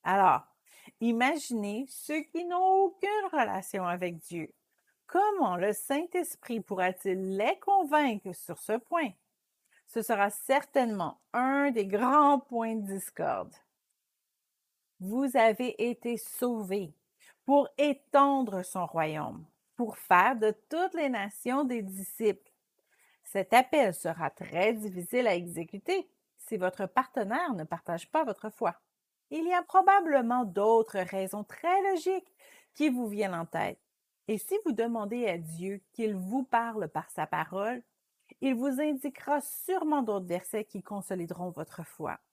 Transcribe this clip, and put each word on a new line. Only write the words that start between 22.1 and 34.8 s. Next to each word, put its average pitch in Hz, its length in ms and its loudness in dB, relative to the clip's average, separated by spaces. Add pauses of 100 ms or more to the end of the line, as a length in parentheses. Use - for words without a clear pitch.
Cet - 300 -2
appel 254 420 6
sera 165 360 -4
très 185 420 0
difficile 214 540 -2
à 202 80 4
exécuter 175 720 -4 (300)
si - 180 -8
votre 185 300 -2
partenaire 247 680 -2
ne 160 100 -6
partage - 460 -8
pas 320 140 0
votre 214 260 -6
foi. 190 240 -2 (560)
Il 320 160 -4
y 359 60 0
a 359 100 2
probablement 320 840 4
d'autres 214 560 2
raisons 190 440 -4
très 370 460 0
logiques 370 440 -2 (400)
qui 302 140 0
vous 247 200 -2
viennent 202 260 -2
en 165 120 -6
tête. - 340 -6 (480)
Et 220 100 0
si - 160 -4 (100)
vous 320 80 0
demandez 226 560 -2